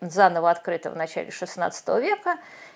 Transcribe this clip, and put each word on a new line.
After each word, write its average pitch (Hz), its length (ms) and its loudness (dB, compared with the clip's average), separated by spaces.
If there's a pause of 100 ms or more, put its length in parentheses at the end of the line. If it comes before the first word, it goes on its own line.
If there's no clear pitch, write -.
заново 170 480 4
открыта 170 400 -2
в - 60 -10
начале 165 340 -6
шестнадцатого - 680 -2
века. 370 380 -2 (400)